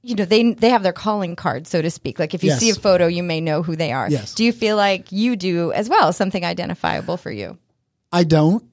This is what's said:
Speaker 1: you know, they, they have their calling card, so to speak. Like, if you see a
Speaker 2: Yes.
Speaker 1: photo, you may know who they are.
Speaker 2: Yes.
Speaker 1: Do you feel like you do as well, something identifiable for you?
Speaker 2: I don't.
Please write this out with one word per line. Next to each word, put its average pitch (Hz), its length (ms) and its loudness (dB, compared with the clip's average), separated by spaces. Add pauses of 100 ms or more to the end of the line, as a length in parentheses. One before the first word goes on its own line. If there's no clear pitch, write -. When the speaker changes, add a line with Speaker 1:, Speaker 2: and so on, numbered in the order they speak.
Speaker 1:
you 240 80 -4
know, 202 120 0
they, 220 260 4
they 226 160 2
have 233 140 4
their 185 100 2
calling 196 420 -4
card, 139 320 -4
so 175 140 -2
to 160 100 -2
speak. - 280 -8
Like, 156 160 -4
if 175 100 -6
you - 60 4
see 165 160 2
a 220 80 2
Speaker 2:
Yes. - 20 -4
Speaker 1:
photo, 180 300 4
you 175 160 0
may 165 180 -2
know 160 220 0
who 165 120 -4
they 160 160 -4
are. 123 200 -4
Speaker 2:
Yes. 131 240 -4
Speaker 1:
Do 220 100 0
you 233 80 4
feel 220 240 0
like 202 360 0
you 226 220 0
do 175 380 -2
as 208 160 -2
well, 262 240 4
something 190 320 -2
identifiable 175 720 -4
for - 140 -12
you? 104 260 -10 (560)
Speaker 2:
I 175 120 4
don't. 160 380 4 (100)